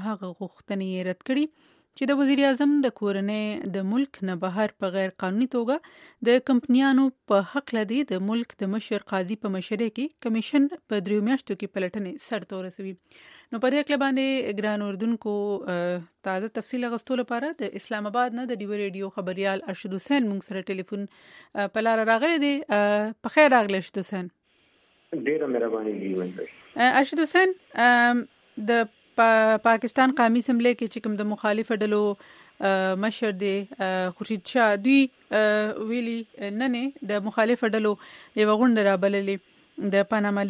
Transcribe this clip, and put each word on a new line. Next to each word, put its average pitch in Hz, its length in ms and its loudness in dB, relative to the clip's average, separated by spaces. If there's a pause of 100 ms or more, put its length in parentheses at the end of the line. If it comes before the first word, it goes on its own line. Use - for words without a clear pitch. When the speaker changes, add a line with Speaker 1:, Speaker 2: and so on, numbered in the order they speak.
Speaker 1:
هغه 202 240 -8 (100)
غوښتنې 190 560 -8
یې 185 140 -4
رد 185 220 -8
کړې 285 160 0 (520)
چې 269 120 -2
د 277 100 2
وزیر 277 260 4
اعظم 285 280 2 (120)
د 233 140 0
کورنۍ 208 760 -4
د 190 140 -4
ملک 262 300 -2 (100)
نه 185 140 -4
بهر 190 300 -2 (100)
په 190 120 -2
غیر 190 160 0 (120)
قانوني 202 320 0
توګه 240 200 0 (540)
د 247 100 6 (100)
کمپنیانو 262 560 4 (260)
په 196 220 4
هکله 233 380 -4
دې 254 80 0 (120)
د 185 180 -2
ملک 233 320 -4
د 196 140 -2
مشر 214 360 -4
قاضي 190 320 -2
په 196 120 -4
مشرۍ 214 420 -4
کې 254 80 -4 (220)
کمیشن 254 440 2
په 208 380 -4
دریو 208 180 0
میاشتو 240 320 -2
کې 196 160 -8
پلټنې 185 380 -4 (160)
سر 208 240 -6
ته 185 80 -8
ورسوي. 190 320 -12 (580)
نو 226 140 -8
په 262 80 2
دې 285 100 2
هکله 294 200 0
باندې، 262 580 0
ګران 208 260 -2
اوریدونکو، 214 480 -2 (400)
آه، 175 240 -2 (300)
تازه 190 280 -4
تفصیل 240 320 -6
اخیستو 240 320 -4
لپاره 247 300 -4 (100)
د 196 200 -6
اسلام 208 320 -6
آباد 240 260 0
نه 254 140 -6
د 208 100 -6
ډیوه 208 180 -6
ریډیو 196 380 -6
خبریال 190 540 -4
ارشد 190 260 -8
حسین 277 320 0
موږ 196 180 -4
سره 185 220 -8
ټلیفون، 196 360 -8
آه، - 680 -8
په 220 120 0
لاره 220 240 2
راغلی 285 340 2
دی. 285 100 2 (240)
آه، 208 340 2 (140)
په - 100 -8
خیر 294 200 8
راغلی 196 260 2
ارشد - 200 -8
حسین. 180 300 -8 (800)
Speaker 2:
ډیره 147 400 -2
مهرباني 110 480 -2
دی، 95 140 -6
ونډه. 92 320 -6 (300)
Speaker 1:
آه، 247 260 2
ارشد 294 240 -2
حسین، 370 260 4 (320)
آم، 240 400 4 (480)
د 233 160 2 (320)
پا-، 220 380 6 (100)
پاکستان 240 500 4
قومي 233 280 4
اسمبلی 240 280 2
کې 240 200 -4
چې 233 120 -10
کوم 214 140 -4
د 208 100 -4
مخالفه 214 540 -2
ډلو، 208 180 2 (720)
آه، 190 320 0
مشر 214 400 -2
دی، 196 100 0 (320)
آه، 185 320 -2
خورشید 214 360 -8
شاه، 226 200 4 (140)
دوی، 269 100 6 (420)
آه، 214 520 0
ویلي، 233 260 -4
آه، 208 400 -10
نن 254 220 0
یې 262 340 -8
د 202 160 -2
مخالفه 226 480 2
ډلو 214 160 2 (480)
یوه 214 180 4
غونډه 233 300 4
رابللې 196 1040 -2
د 196 160 4
پاناما 208 380 0